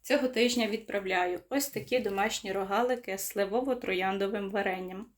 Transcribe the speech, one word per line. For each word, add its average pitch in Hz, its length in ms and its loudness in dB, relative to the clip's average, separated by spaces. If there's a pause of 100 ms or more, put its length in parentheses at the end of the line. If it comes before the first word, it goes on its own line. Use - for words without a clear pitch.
Цього 254 260 2
тижня 240 400 2
відправляю 190 800 -2
ось 277 180 0
такі 247 320 0
домашні 202 520 0
рогалики 202 680 0
з - 180 -6
сливово-трояндовим 196 1120 0
варенням. 190 560 -2 (120)